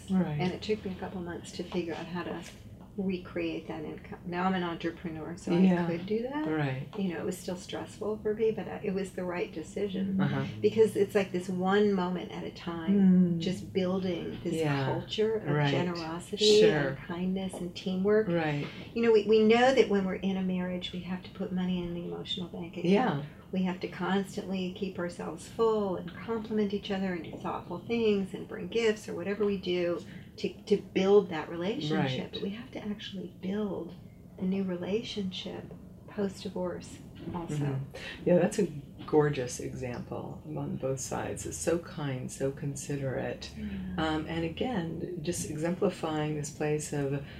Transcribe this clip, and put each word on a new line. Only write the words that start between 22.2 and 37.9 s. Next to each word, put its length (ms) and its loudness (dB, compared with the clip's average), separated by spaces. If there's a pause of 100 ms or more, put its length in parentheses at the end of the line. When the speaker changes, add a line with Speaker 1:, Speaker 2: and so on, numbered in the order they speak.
Speaker 2:
bank 240 -10
account. 120 -4
Speaker 1:
Yeah. 360 4 (300)
Speaker 2:
We 120 0
have 160 -2
to 80 -6
constantly 880 -2
keep 220 -4
ourselves 480 -6
full 480 2
and 180 -6
compliment 600 0
each 180 -4
other 220 0
and 100 -4
do 140 -10
thoughtful 500 -6
things 480 2
and 120 -10
bring 200 -8
gifts 420 0
or 60 -6
whatever 280 -2
we 140 2
do 440 0 (360)
to, 120 -4 (180)
to 100 6 (160)
build 380 8
that 180 -4
relationship. 760 0
Speaker 1:
Right. 60 -10
Speaker 2:
But 120 -8
we 80 -2
have 220 -10
to 140 -10
actually 540 -8
build 540 -4 (420)
the 80 -4
new 180 0
relationship 1000 -4 (480)
post-divorce 840 -4 (360)
also. 220 -4
Speaker 1:
Mm-hmm. 180 0 (520)